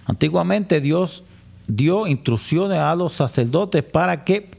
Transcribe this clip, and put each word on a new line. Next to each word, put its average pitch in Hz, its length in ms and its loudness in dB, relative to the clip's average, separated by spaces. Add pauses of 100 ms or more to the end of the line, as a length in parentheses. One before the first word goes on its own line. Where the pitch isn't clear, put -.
Antiguamente 175 720 0
Dios 160 420 -2 (440)
dio 160 400 0
instrucciones 160 720 0
a 151 160 0
los 175 200 -2
sacerdotes 147 680 0
para 170 400 0
que 202 360 -2